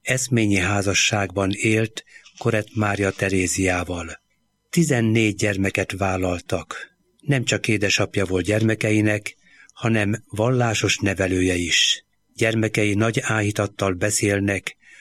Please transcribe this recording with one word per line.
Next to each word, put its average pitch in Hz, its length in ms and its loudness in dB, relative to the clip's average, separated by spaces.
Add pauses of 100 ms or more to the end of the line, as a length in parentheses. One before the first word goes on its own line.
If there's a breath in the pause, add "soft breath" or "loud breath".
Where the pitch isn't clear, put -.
eszményi 117 540 0
házasságban 98 960 0
élt 110 520 -2 (340 loud breath)
Korett 110 380 -2
Mária 101 360 0
Teréziával. 90 1080 -2 (480)
Tizennégy 113 680 2
gyermeket 98 560 -2
vállaltak. 92 1040 -4 (260)
Nem 135 220 0
csak - 240 -2
édesapja 101 580 0
volt 90 200 -2
gyermekeinek, 107 920 0 (380 loud breath)
hanem 110 520 0
vallásos 113 720 0
nevelője 92 580 0
is. - 500 0 (280)
Gyermekei 110 600 0
nagy 110 280 0
áhítattal 104 720 -2
beszélnek 101 840 0 (260 loud breath)